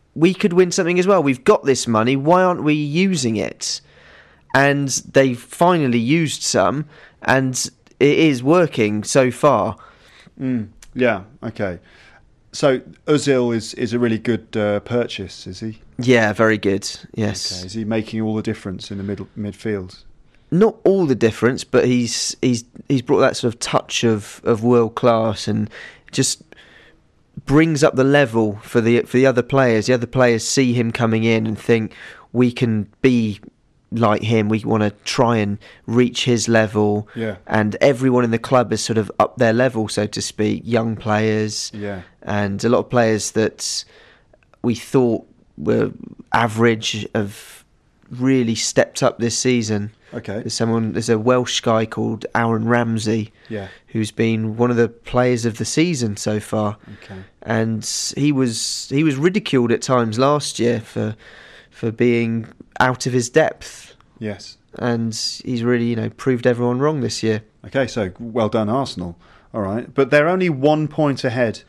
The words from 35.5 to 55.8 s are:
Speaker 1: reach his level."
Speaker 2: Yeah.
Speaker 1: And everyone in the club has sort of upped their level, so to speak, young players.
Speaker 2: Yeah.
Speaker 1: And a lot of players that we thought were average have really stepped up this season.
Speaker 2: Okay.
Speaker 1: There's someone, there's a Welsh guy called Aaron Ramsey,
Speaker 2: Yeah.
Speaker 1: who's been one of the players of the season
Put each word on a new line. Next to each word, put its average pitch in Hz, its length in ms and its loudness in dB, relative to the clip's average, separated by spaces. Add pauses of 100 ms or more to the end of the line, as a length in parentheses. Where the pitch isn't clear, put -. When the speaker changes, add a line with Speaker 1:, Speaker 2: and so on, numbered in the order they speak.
Speaker 1:
reach 120 380 2
his 117 240 0
level." 107 640 2
Speaker 2:
Yeah. 110 220 -8 (100)
Speaker 1:
And 107 320 0
everyone 123 460 2
in 113 60 0
the 113 80 0
club 123 320 0
has 110 100 -4
sort 113 160 -2
of 104 120 0 (100)
upped - 200 0
their 117 140 4
level, 117 340 0
so 104 200 -4
to 110 140 -8
speak, 107 440 -4
young 113 320 -2
players. 107 760 -2
Speaker 2:
Yeah. 101 280 -10 (220)
Speaker 1:
And 101 400 -4
a 117 60 2
lot 120 100 4
of 101 100 -4
players 110 420 0
that - 520 -4 (800)
we 117 140 0
thought 120 520 0 (300)
were 110 340 -2 (420)
average 110 800 0
have - 500 -8 (460)
really 123 420 0
stepped - 480 -2
up - 160 0
this 113 220 -4
season. 110 520 -2 (220)
Speaker 2:
Okay. 110 260 -10
Speaker 1:
There's 110 140 -8
someone, 113 380 -2
there's 110 180 -4
a 113 80 2
Welsh 123 440 0
guy 113 260 2
called 110 380 -6 (100)
Aaron 113 320 0
Ramsey, 113 640 0 (180)
Speaker 2:
Yeah. 101 200 -10 (180)
Speaker 1:
who's 110 240 -4
been 110 460 -2
one 120 120 2
of 120 80 0
the 117 120 4
players 123 560 -2
of 110 120 -2
the 110 80 -4
season 131 520 0